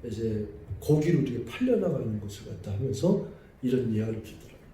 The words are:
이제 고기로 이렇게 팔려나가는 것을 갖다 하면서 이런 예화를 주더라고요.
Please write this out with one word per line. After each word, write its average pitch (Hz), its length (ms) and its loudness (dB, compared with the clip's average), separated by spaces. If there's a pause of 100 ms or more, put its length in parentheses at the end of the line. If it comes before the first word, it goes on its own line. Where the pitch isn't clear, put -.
이제 107 400 -2 (340)
고기로 151 400 6
이렇게 120 240 -2
팔려나가는 160 760 0
것을 - 260 -12
갖다 104 260 -8
하면서 135 540 2 (360)
이런 120 320 2
예화를 110 300 -2
주더라고요. - 360 -18 (140)